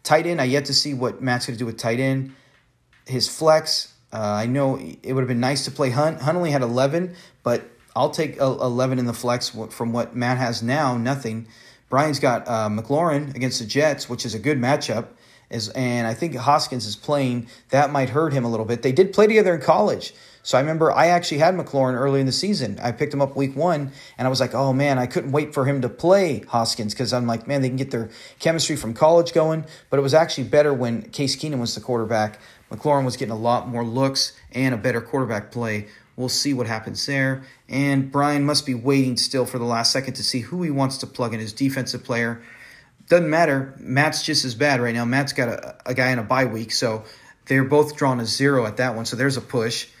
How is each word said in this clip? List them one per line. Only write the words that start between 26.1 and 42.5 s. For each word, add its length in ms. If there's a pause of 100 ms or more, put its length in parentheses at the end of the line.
Hoskins 480
'cause 180
I'm 140
like, 200
"Man, 140
they 60
can 100
get 140
their 180 (300)
chemistry 360
from 200
college 380
going." 320 (260)
But 80
it 20
was 140
actually 300
better 280
when 300
Case 320
Keenum 240
was 160
the 60
quarterback. 580 (320)
McLaurin 340
was 120
getting 140
a 60
lot 300
more 160
looks 500 (180)
and 220
a 40
better 240
quarterback 500
play. 360 (280)
We'll 140
see 240
what 140
happens 380
there. 380 (240)
And 440
Brian 340
must 200
be 80
waiting 440
still 280
for 140
the 60
last 260
second 240
to 80
see 160
who 240
he 60
wants 300
to 80
plug 260
in 60
his 140
defensive 500
player. 380 (680)